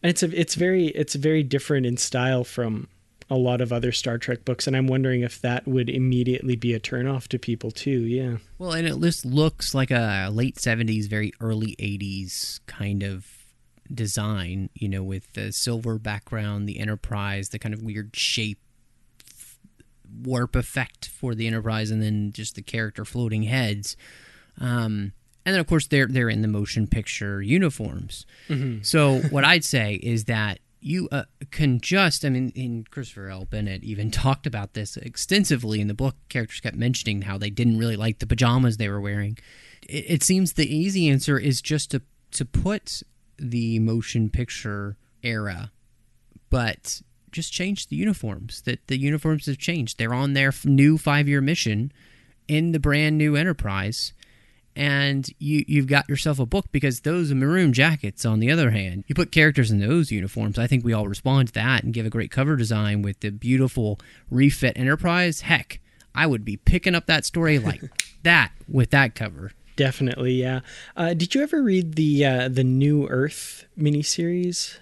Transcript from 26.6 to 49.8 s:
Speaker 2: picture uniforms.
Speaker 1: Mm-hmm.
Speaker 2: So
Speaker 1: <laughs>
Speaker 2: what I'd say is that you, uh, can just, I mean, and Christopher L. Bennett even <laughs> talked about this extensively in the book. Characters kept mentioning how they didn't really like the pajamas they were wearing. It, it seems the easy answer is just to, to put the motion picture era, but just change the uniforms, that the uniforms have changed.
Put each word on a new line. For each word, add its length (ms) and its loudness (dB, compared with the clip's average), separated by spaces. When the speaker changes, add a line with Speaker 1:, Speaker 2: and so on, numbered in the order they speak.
Speaker 2:
picture 560 -2
uniforms. 840 -2
Speaker 1:
Mm-hmm. 340 -4
Speaker 2:
So 360 4
Speaker 1:
<laughs> 120 0
Speaker 2:
what 140 2
I'd 200 6
say 300 0
is 300 -2
that 360 -2
you, 300 -4
uh, 140 -4
can 300 2
just, 440 0
I 40 0
mean, 280 -2
and 340 -8
Christopher 380 -14
L. 160 -12
Bennett 400 -6
even 260 -4
<laughs> 20 -8
talked 340 0
about 280 -6
this 220 -8
extensively 840 0
in 80 0
the 60 -2
book. 220 -2
Characters 320 -6
kept 160 -6
mentioning 460 -2
how 160 -6
they 120 -6
didn't 280 2
really 180 0
like 220 -2
the 80 -6
pajamas 500 4
they 120 -2
were 120 -6
wearing. 380 -4
It, 260 -8
it 140 2
seems 300 2
the 220 2
easy 360 2
answer 280 2
is 220 0
just 300 -4
to, 120 -2
to 120 -4
put 580 -2
the 440 -2
motion 500 0
picture 640 -6
era, 500 -6
but 520 -2
just 200 -6
change 360 -4
the 80 -6
uniforms, 680 -4
that 240 -6
the 100 -2
uniforms 500 0
have 120 -4
changed. 400 -4